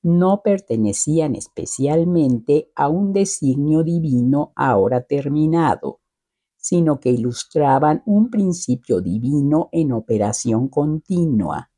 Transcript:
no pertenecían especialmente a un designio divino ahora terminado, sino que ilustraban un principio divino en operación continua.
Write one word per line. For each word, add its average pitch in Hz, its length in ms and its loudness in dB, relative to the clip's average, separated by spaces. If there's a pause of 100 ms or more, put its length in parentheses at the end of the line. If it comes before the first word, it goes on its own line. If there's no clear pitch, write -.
no 180 400 2
pertenecían 147 920 -2
especialmente 147 1400 -2
a 143 140 0
un 196 240 0
designio 156 720 0
divino 147 760 0
ahora 123 460 2
terminado, 147 960 -2 (560)
sino 160 440 0
que 127 100 0
ilustraban 135 960 0
un 214 240 2
principio 170 720 -2
divino 139 720 0
en 160 200 0
operación 113 760 -2
continua. 151 1080 -2